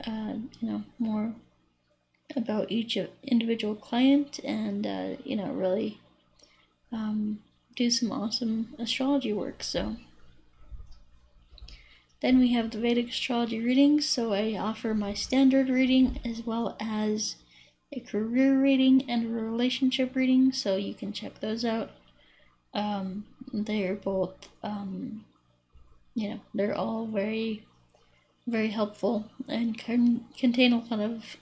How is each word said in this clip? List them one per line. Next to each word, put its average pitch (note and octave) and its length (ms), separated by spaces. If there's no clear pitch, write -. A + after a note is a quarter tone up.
uh, G#3+ 280
you A3+ 100
know, G#3 120
more A3 340
about A3 340
each A3+ 260
individual A3+ 500
client, C4+ 720
and, G#3 420
uh, F#3+ 380
you - 100
know, F#3 180
really, F#3+ 480
um, G#3+ 480
do A#3+ 160
some A3+ 220
awesome A3 680
astrology B3+ 540
work. - 320
So G#3+ 320
then B3+ 180
we B3 140
have A3+ 180
the A3+ 80
Vedic A#3+ 300
astrology A#3 520
readings. C#4+ 480
So A3+ 240
I G#3+ 240
offer A3 380
my G3+ 200
standard C4 540
reading C4 560
as A#3 180
well A#3 360
as G#3+ 580
a - 80
career B3+ 600
reading C4 500
and A#3 160
a - 20
relationship B3 840
reading, C4 380
so G3 240
you G3+ 180
can G3+ 180
check - 280
those A3 240
out. A3+ 260
Um, G3+ 540
they're G#3 420
both, F#3+ 540
um, G3+ 640
you G#3 160
know, G3+ 100
they're G3+ 200
all A3+ 320
very, A3 600
very A3 240
helpful G#3 600
and A3+ 320
con-, A#3+ 460
contain B3 340
a A#3 160
lot G#3+ 120
of A3+ 420